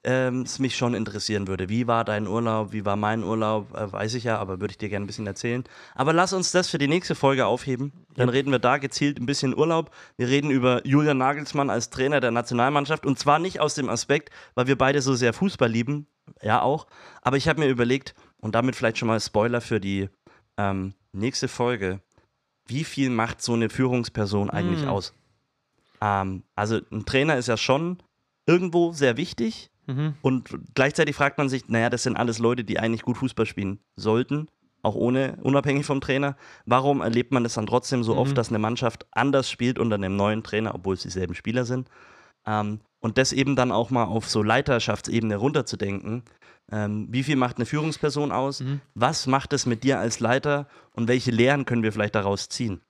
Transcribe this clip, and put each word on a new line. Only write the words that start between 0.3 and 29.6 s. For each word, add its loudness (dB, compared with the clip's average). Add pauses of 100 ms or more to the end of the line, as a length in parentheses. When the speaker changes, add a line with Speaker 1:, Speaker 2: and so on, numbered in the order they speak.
Speaker 1:
es -8
mich -2
schon 0
interessieren -4
würde. -4
Wie 0
war 2
dein -2
Urlaub? -2
Wie -6
war 0
mein 0
Urlaub? -2
Äh, -6
weiß -6
ich -6
ja, 0
aber -6
würde -4
ich -18
dir -6
gerne -4
ein -8
bisschen -8
erzählen. -6 (300)
Aber 0
lass 2
uns -2
das 2
für -4
die 2
nächste 0
Folge 2
aufheben. -2 (220)
Dann 2
Speaker 2:
Ja. 2
Speaker 1:
reden 2
wir 4
da 4
gezielt -2
ein -4
bisschen -2
Urlaub. 2 (280)
Wir 0
reden 2
über 2
Julian 4
Nagelsmann 0
als -2
Trainer 0
der 2
Nationalmannschaft. 0
Und 0
zwar 4
nicht -4
aus 0
dem -2
Aspekt, 0 (260)
weil 2
wir 4
beide 4
so 2
sehr 4
Fußball 2
lieben. -2 (360)
Ja, 2
auch. 0 (360)
Aber 2
ich 0
hab 2
mir 4
überlegt, 2 (240)
und -4
damit 2
vielleicht 0
schon -2
mal 2
Spoiler 0
für -2
die, -2 (480)
ähm, -2 (200)
nächste -4
Folge, -2 (680)
wie -6
viel -2
macht -2
so 0
eine 2
Führungsperson 0
eigentlich 0
Speaker 2:
Hm. -2
Speaker 1:
aus? -4 (840)
Ähm, 0 (100)
also 0 (120)
ein -6
Trainer 2
ist -2
ja 2
schon 0 (480)
irgendwo 4
sehr 2
wichtig. -6 (160)